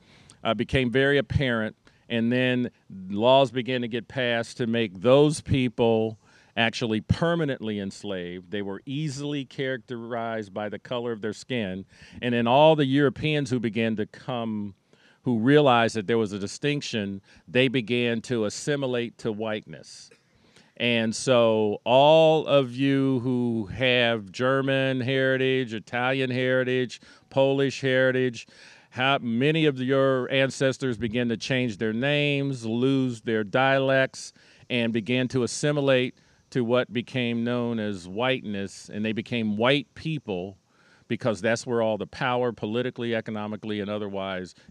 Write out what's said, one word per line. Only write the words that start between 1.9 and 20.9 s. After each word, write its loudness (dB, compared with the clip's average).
And 0
then 0
laws 6
began -4
to -4
get -6
passed -2
to -2
make -2
those 6
people 0
actually 0
permanently -2
enslaved. -8
They -4
were -8
easily -6
characterized -8
by -6
the -8
color -6
of -8
their -4
skin. -6
And 0
then 2
all 8
the 2
Europeans 0
who 0
began -2
to -2
come, -8
who 0
realized 6
that -4
there 2
was 0
a -6
distinction, -4
they 4
began -2
to -2
assimilate -4
to -6
whiteness. -10
And 0